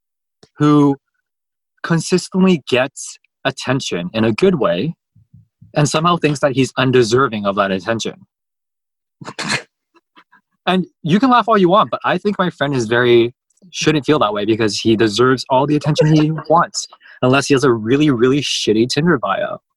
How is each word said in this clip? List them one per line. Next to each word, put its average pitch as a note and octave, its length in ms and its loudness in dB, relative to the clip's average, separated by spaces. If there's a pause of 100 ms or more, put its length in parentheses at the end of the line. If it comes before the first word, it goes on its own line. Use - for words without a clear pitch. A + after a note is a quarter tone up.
(560)
who D3 400 4 (840)
consistently F3+ 880 0
gets - 500 -4 (260)
attention C3 680 -4
in A2 120 -2
a A#2 80 0
good F#3 240 2
way G#2+ 380 -2 (800)
and D3+ 140 0
somehow E3+ 280 0
thinks D3+ 240 -2
that C#3+ 120 0
he's B2 240 -2
undeserving B2 680 2
of G2 100 -2
that G2 140 0
attention. G2 560 -6 (1000)
<laughs> - 160 -14 (1200)
And F3+ 180 0 (180)
you E3+ 160 0
can C4 120 2
laugh A#3 180 2
all A3 80 2
you F#3 140 4
want, F#3 200 2
but - 140 -6
I D3+ 140 0
think G3+ 200 -4
my F3+ 120 -2
friend C#3+ 260 -4
is A#2 120 -2
very, A#2+ 460 4 (360)
shouldn't D#3 340 -2
feel D3 140 2
that G#2 160 0
way G#2 100 -6
because G#2+ 340 0
he A2+ 180 2
deserves A2+ 520 2
all C3+ 180 2
the D3+ 100 0
attention D3+ 380 0
he D3+ 160 2
<laughs> D#3 200 -8
wants, - 360 0 (360)
unless C3 240 2
he C#3+ 80 -4
has C3 100 0
a C3 80 4
really, B2 380 0
really B2+ 320 0
shitty A2 480 0
Tinder D#3+ 260 0
bio. G2 460 -6 (140)